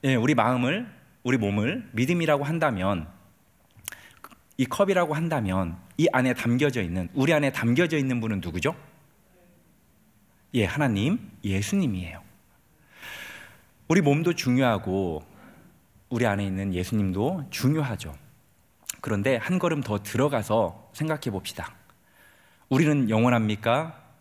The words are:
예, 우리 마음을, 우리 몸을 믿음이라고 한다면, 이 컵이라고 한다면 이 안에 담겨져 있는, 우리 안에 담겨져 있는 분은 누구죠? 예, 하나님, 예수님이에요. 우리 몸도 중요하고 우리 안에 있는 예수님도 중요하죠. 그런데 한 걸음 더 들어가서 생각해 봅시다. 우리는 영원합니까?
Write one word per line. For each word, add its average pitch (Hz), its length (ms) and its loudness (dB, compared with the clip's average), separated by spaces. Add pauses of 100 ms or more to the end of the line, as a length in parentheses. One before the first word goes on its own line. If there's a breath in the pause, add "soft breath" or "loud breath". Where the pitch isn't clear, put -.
예, 135 100 4
우리 127 200 4
마음을, 127 560 0 (320)
우리 123 140 2
몸을 104 560 0
믿음이라고 147 520 0
한다면, 101 640 0 (1500 loud breath)
이 127 80 2
컵이라고 180 500 2
한다면 101 640 -2 (220)
이 160 140 4
안에 127 200 2
담겨져 123 480 0
있는, 90 320 -2
우리 139 220 2
안에 143 180 2
담겨져 156 460 0
있는 131 220 0
분은 110 200 -2
누구죠? 90 340 -4 (1800)
예, 113 100 4
하나님, 131 680 0 (140)
예수님이에요. 98 760 -2 (1700 loud breath)
우리 170 120 4
몸도 160 320 2
중요하고 98 920 0 (840 loud breath)
우리 120 180 0
안에 101 180 0
있는 95 300 -2
예수님도 104 760 -2
중요하죠. 123 680 -2 (840)
그런데 110 340 0
한 180 220 -2
걸음 165 240 0
더 107 200 -2
들어가서 117 920 0
생각해 151 360 -4
봅시다. - 440 -10 (960 soft breath)
우리는 143 400 4
영원합니까? 117 920 2 (180)